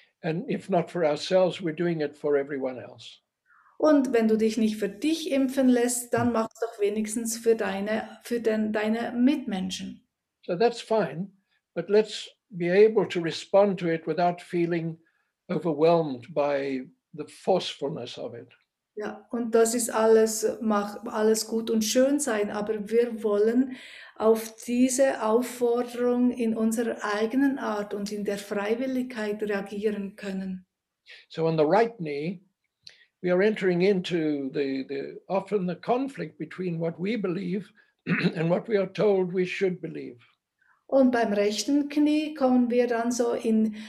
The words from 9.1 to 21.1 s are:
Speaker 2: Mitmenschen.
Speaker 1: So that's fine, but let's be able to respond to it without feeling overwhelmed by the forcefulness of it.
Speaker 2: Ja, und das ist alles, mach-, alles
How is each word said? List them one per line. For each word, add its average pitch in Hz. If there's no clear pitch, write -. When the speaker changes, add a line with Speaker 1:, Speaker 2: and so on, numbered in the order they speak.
Speaker 2:
Mitmenschen. 196
Speaker 1:
So 180
that's 233
fine, 185
but 170
let's 214
be 175
able 208
to -
respond 190
to 175
it 160
without 175
feeling 170
overwhelmed 160
by 139
the 151
forcefulness 151
of 131
it. 117
Speaker 2:
Ja, 214
und 233
das 226
ist 233
alles, 220
mach-, 214
alles 220